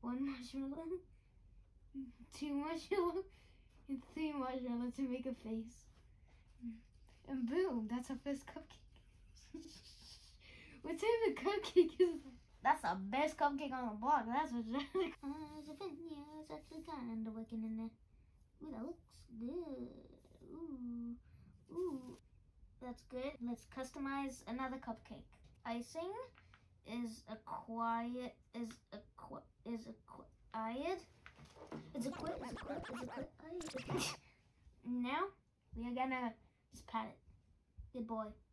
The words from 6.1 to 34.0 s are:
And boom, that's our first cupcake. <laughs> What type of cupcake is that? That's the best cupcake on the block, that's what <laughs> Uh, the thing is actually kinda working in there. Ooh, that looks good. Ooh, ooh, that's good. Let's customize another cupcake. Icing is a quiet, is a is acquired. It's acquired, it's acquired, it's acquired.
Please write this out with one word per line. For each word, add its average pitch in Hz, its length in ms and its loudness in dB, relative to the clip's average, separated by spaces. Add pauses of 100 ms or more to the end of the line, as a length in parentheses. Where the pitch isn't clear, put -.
And 262 200 2
boom, 262 400 4
that's 247 220 0
our 269 140 0
first 277 240 0
cupcake. - 420 -12 (640)
<laughs> - 80 -8 (1200)
What 330 160 -2
type 453 300 8
of 277 80 6
cupcake 370 640 8
is 339 240 8
that? - 100 -14 (300)
That's 294 180 8
the 185 180 4
best 262 380 4
cupcake 285 340 4
on 254 140 0
the 214 160 0
block, 254 240 8
that's 262 260 4
what 233 140 0
<laughs> 220 80 -2 (500)
Uh, 302 440 -6
the 302 80 -8
thing 349 200 -6 (140)
is 302 400 -10
actually 311 400 -8
kinda 233 400 -2
working 220 340 -4
in 220 140 -2
there. 226 140 -2 (720)
Ooh, 302 80 -8
that 226 160 -6
looks - 340 -12 (180)
good. 269 500 -2 (600)
Ooh, 247 640 -4 (580)
ooh, 285 460 -2 (640)
that's 247 220 -8
good. 254 300 -4 (140)
Let's 240 200 -4 (100)
customize 269 680 -2
another 254 300 -2
cupcake. 226 520 -8 (380)
Icing 320 460 -2 (760)
is 226 420 -4
a 220 60 -6 (100)
quiet, 233 920 0 (200)
is 233 140 -4 (240)
a 202 40 -8 (760)
is 226 140 -6
acquired. 233 1120 -4 (960)
It's 254 140 0
acquired, - 360 -2
it's - 180 -6
acquired, 285 200 -2 (760)
it's - 180 -4
acquired. - 280 0 (840)